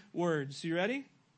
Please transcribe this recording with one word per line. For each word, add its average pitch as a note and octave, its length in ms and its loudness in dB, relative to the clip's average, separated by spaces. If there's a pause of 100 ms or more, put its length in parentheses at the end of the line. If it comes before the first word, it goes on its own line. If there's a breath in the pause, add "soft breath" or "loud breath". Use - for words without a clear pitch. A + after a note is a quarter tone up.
(120 loud breath)
words. D3+ 520 0
You E3 100 0
ready? A#3+ 320 0 (320)